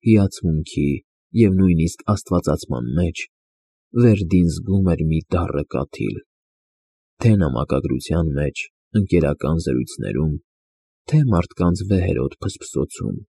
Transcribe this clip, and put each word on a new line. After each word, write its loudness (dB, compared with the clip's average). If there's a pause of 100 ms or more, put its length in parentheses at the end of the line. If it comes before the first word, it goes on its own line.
հիացմունքի 2 (440)
և 4
նույնիսկ 2
աստվածացման -2
մեջ -2 (680)
Վերդին 4
զգում 0
էր 0
մի 0
դառը -4
կաթիլ, -6 (1040)
թե 4
նամակագրության 0
մեջ, -4 (300)
ընկերական 0
զրույցներում, -4 (720)
թե 2
մարդկանց 0
վեհերոտ 0
փսփսոցում -8 (180)